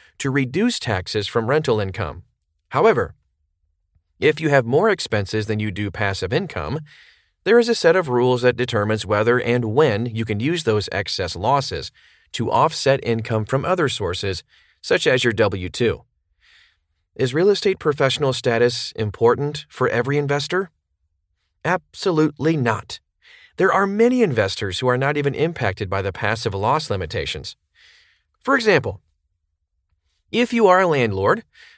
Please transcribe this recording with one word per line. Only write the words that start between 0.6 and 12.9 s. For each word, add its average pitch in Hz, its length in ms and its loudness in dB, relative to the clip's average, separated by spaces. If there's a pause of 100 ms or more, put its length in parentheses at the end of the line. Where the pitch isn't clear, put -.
taxes 101 480 -4
from 113 200 -2
rental 131 340 0
income. 90 420 -6 (460)
However, 147 440 2 (1040)
if 151 220 2
you 160 80 -2
have 135 180 4
more 160 240 2
expenses 107 580 -2
than 107 120 -2
you 107 120 -4
do 98 200 -6
passive 98 400 -4
income, 139 480 -4 (640)
there 226 160 6
is 233 80 2
a 233 80 0
set 170 220 4
of 175 100 0
rules 123 360 2
that 123 120 4
determines 110 500 -2
whether 110 360 2
and 120 240 0
when 113 400 2
you 110 180 -4
can 107 160 -2
use 156 240 -2
those 107 300 0
excess 98 420 -4
losses 104 560 -2 (400)
to - 180 -4
offset 139 540 2